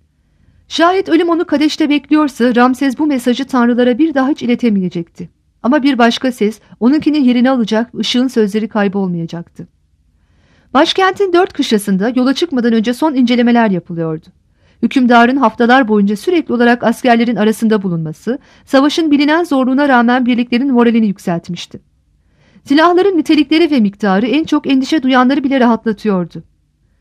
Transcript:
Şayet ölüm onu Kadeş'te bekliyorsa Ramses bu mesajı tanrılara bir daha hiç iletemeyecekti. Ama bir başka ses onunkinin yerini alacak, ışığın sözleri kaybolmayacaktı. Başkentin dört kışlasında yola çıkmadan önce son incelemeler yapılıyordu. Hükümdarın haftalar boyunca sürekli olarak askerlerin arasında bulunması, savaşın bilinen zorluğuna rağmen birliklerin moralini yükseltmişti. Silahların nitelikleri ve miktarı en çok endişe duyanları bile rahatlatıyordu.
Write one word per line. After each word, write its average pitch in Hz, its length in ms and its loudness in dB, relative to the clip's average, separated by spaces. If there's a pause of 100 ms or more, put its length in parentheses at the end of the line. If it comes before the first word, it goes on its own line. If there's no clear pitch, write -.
(680)
Şayet 370 400 0
ölüm 330 200 0
onu 339 160 -2
Kadeş'te 302 440 -2
bekliyorsa 285 640 0
Ramses 247 440 0
bu 311 80 -2
mesajı 254 380 -2
tanrılara 247 540 0
bir 311 160 0
daha 262 140 0
hiç 302 140 -4
iletemeyecekti. 196 880 -4 (320)
Ama 262 200 0
bir 269 160 0
başka 240 340 0
ses 220 280 -4 (200)
onunkinin 294 440 0
yerini 247 260 2
alacak, 233 480 -2
ışığın 247 300 -2
sözleri 214 400 -2
kaybolmayacaktı. 175 1000 -6 (1080)
Başkentin 381 580 0
dört 370 200 2
kışlasında 202 560 -2
yola 254 260 0
çıkmadan 247 380 -2
önce 226 220 0
son 311 200 -2
incelemeler 240 560 2
yapılıyordu. 165 560 -6 (560)
Hükümdarın 240 540 2
haftalar 240 520 2
boyunca 208 280 2
sürekli 339 380 -2
olarak 240 280 2
askerlerin 233 540 0
arasında 214 460 0
bulunması, 170 560 -6 (260)
savaşın 294 460 0
bilinen 294 340 2
zorluğuna 262 440 0
rağmen 240 380 2
birliklerin 247 460 0
moralini 233 340 2
yükseltmişti. 175 720 -8 (840)
Silahların 349 540 2
nitelikleri 311 520 0
ve 285 100 0
miktarı 202 460 0
en 285 180 -2
çok 294 220 -2
endişe 269 360 0
duyanları 262 420 2
bile 269 160 0
rahatlatıyordu. 208 840 -2 (580)